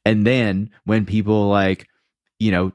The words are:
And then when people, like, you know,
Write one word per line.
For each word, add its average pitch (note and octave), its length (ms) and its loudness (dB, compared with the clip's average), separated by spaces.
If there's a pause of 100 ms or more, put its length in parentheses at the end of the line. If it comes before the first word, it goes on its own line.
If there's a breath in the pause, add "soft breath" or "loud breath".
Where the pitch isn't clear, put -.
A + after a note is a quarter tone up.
And G#2+ 200 2
then G#2+ 440 -2 (140 soft breath)
when G#2+ 200 0
people, G#2 440 0
like, G2 400 0 (500)
you A2 120 0
know, F#2 240 -2